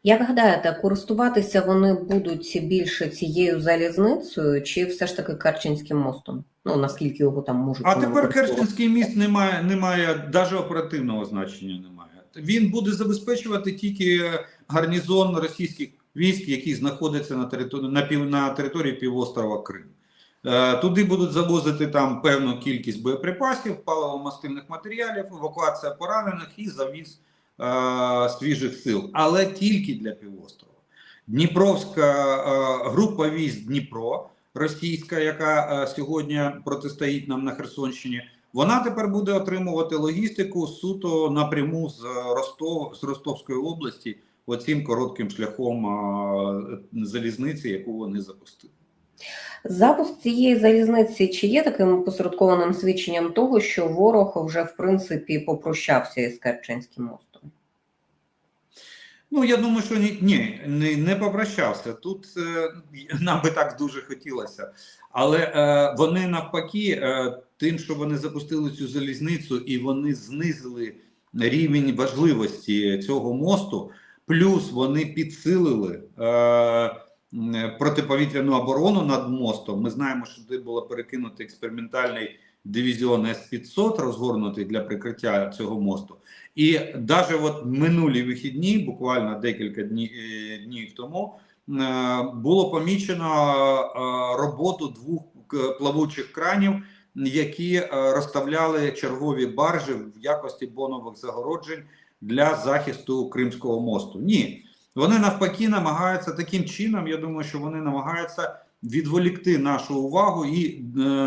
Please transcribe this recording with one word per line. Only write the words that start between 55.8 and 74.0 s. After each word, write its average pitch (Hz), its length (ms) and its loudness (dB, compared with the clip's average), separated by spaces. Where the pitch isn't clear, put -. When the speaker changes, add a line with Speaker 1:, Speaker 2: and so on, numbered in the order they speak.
Speaker 1:
із 120 180 -2
Керченським 120 680 -6
мостом? - 460 -16
Speaker 2:
Ну, 262 100 4
я 233 120 6
думаю, 226 260 2
що 220 140 -2
ні, 208 240 2
ні, 135 460 2
не, 151 300 0
не 170 200 2
попрощався. 123 760 -2
Тут, 196 340 -10
е, 165 340 -4
нам 165 220 2
би 156 80 4
так 151 280 0
дуже 135 240 -4
хотілося. 127 680 -10
Але, 151 280 4
е, 147 600 4
вони 175 280 4
навпаки, 170 760 -2
е, 127 360 -2
тим, 165 220 0
що 156 160 -6
вони 147 220 -2
запустили 147 540 -4
цю 143 180 -8
залізницю 139 680 -4
і 123 200 -4
вони 135 360 -2
знизили 123 800 -6
рівень 139 640 2
важливості 110 1000 2
цього 120 360 -2
мосту, 165 560 0